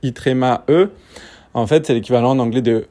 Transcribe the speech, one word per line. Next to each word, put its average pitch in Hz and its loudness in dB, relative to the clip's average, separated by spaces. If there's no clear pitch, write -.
I 131 -4
tréma 127 -2
E. 180 4
En 117 -2
fait, 151 2
c'est 127 0
l'équivalent 120 0
en 135 0
anglais 120 -2
de 113 0